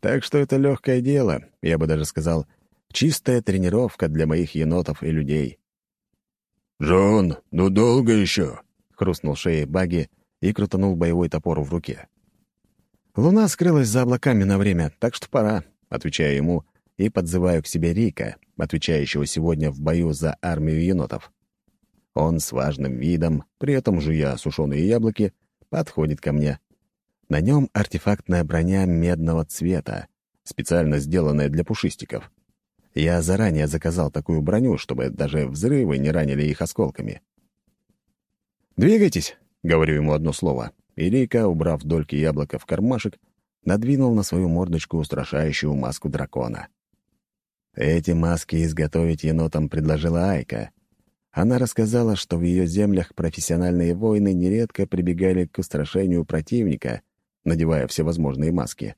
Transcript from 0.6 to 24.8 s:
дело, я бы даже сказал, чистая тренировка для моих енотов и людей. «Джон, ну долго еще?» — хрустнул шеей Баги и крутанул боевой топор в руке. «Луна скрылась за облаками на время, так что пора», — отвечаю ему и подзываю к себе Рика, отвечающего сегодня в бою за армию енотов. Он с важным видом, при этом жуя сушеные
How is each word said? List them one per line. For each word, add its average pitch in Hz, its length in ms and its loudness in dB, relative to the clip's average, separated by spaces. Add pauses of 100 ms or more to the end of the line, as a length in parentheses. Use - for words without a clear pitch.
дело, 127 420 0 (180)
я 82 160 0
бы 78 80 0
даже 78 200 0
сказал, 80 420 -2 (440)
чистая 131 520 0
тренировка 95 640 0
для 78 180 0
моих 78 300 0
енотов 78 480 -2
и 80 80 -2
людей. 73 480 -2 (1200)
«Джон, 92 580 4 (120)
ну 90 200 2
долго 117 440 4
еще?» — 92 460 0 (360)
хрустнул 80 400 -2
шеей 80 300 0
Баги 85 440 -2 (320)
и 98 120 0
крутанул 98 420 0
боевой 85 320 2
топор 78 340 -2
в 71 100 -4
руке. 82 360 -8 (1080)
«Луна 185 320 4
скрылась 151 400 2
за 123 160 2
облаками 120 400 2
на 98 160 2
время, 85 400 2
так 120 160 -2
что - 120 -12
пора», — 107 360 0 (260)
отвечаю 78 460 -2
ему 78 300 0 (320)
и 101 120 0
подзываю 87 540 0
к - 40 -12
себе 85 260 0
Рика, 101 420 -2 (220)
отвечающего 76 680 -2
сегодня 78 460 0
в 69 100 -12
бою 80 320 0
за 76 260 -4
армию 78 440 -2
енотов. 87 480 -2 (840)
Он 80 260 2
с - 120 -6
важным 67 440 -2
видом, 80 500 0 (120)
при 139 160 -2
этом 113 260 0
жуя 73 380 0
сушеные 76 500 -2